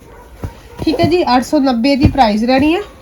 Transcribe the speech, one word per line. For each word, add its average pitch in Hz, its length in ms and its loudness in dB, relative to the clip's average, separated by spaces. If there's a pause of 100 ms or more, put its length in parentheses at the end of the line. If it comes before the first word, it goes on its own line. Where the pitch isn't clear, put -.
(800)
ਠੀਕ 320 200 -2
ਹੈ 339 60 2
ਜੀ, 339 200 0
ਅੱਠ 247 180 0
ਸੌ 302 160 -2
ਨੱਬੇ 262 360 0
ਦੀ 285 140 4
ਪ੍ਰਾਈਸ 220 340 0
ਰਹਿਣੀ 269 300 0
ਹੈ। 392 60 -4 (220)